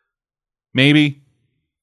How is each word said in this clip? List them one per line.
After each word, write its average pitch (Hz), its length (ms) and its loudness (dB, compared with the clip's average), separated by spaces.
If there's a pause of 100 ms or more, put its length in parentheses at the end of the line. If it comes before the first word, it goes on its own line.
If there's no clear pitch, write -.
(720)
Maybe. 143 480 0 (600)